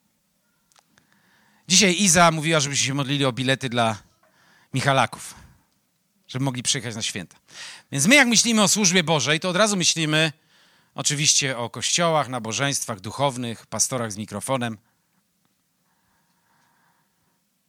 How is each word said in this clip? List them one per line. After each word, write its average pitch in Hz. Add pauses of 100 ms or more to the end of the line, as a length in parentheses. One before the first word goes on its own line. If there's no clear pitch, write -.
(1700)
Dzisiaj 185
Iza 175
mówiła, 160
żebyśmy 131
się 139
modlili 139
o 131
bilety 127
dla 113 (800)
Michalaków, 135 (920)
żeby 131
mogli 127
przyjechać 117
na 110
święta. - (560)
Więc 139
my, 233
jak 277
myślimy 226
o 190
służbie 185
Bożej, 151
to 185
od 175
razu 208
myślimy 156 (640)
oczywiście 139
o 117
kościołach, 156
nabożeństwach, 123
duchownych, 120
pastorach 113
z 95
mikrofonem. 110 (3000)